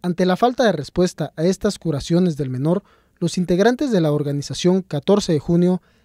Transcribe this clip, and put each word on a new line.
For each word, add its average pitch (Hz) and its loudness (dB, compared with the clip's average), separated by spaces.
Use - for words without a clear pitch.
Ante 180 0
la 185 2
falta 247 0
de 208 4
respuesta 165 -2
a 156 -4
estas 190 -2
curaciones 170 0
del 135 -6
menor, 151 -2
los 170 -2
integrantes 208 0
de 190 2
la 156 2
organización 147 0
catorce 190 0
de 151 2
junio 175 2